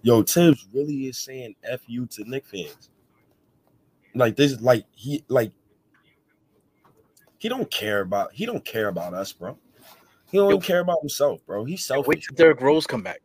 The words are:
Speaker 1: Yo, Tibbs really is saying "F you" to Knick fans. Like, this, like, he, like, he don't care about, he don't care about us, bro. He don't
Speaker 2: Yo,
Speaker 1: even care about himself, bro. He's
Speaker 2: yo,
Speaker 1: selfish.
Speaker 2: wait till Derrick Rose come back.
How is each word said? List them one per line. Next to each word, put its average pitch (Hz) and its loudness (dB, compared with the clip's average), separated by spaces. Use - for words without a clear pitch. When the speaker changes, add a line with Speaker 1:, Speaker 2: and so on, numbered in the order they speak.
Speaker 1:
Yo, 117 4
Tibbs 165 4
really 139 -4
is 127 -10
saying 127 -14
"F 123 -8
you" 120 -8
to 107 -14
Knick 131 -10
fans. - -14
Like, 117 2
this, 135 2
like, 117 4
he, 139 -8
like, 120 2
he 220 -6
don't 254 -4
care 104 -2
about, 95 -2
he 156 -8
don't 233 -8
care 110 -4
about 87 -8
us, 95 -8
bro. - -14
He 190 4
don't 202 6
Speaker 2:
Yo, 196 6
Speaker 1:
even 185 -2
care 180 2
about 175 0
himself, 143 -2
bro. 101 -6
He's 135 -8
Speaker 2:
yo, 131 -2
Speaker 1:
selfish. 139 0
Speaker 2:
wait - 0
till 135 -14
Derrick 160 6
Rose 147 2
come 113 -6
back. 90 -12